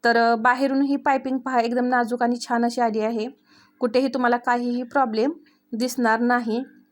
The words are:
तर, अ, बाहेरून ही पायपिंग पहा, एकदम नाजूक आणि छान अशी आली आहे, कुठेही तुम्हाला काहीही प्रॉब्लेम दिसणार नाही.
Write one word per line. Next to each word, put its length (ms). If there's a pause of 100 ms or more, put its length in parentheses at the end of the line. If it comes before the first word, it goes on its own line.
तर, 120
अ, 180
बाहेरून 480
ही 140
पायपिंग 420
पहा, 220
एकदम 240
नाजूक 380
आणि 140
छान 280
अशी 160
आली 200
आहे, 260 (540)
कुठेही 280
तुम्हाला 280
काहीही 460
प्रॉब्लेम 480 (420)
दिसणार 480
नाही. 420 (300)